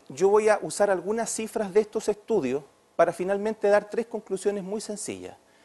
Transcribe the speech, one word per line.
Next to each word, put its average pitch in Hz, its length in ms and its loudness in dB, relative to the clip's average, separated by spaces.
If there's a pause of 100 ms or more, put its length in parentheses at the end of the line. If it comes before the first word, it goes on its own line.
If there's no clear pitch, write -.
yo 147 200 2
voy 214 200 6
a 202 120 4
usar 202 300 0
algunas 202 400 -2
cifras 214 420 -6
de 208 60 4
estos - 280 -2
estudios 156 560 -2 (320)
para 170 180 4
finalmente 202 540 -2
dar 202 220 4
tres 226 160 -6
conclusiones 202 580 -6
muy 196 160 -8
sencillas 95 560 -10 (300)